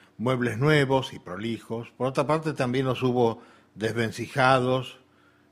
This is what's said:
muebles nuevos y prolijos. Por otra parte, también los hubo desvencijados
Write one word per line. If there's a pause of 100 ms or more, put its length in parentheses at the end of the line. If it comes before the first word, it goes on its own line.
(180)
muebles
nuevos
y
prolijos.
Por
otra
parte,
también
los
hubo (360)
desvencijados (540)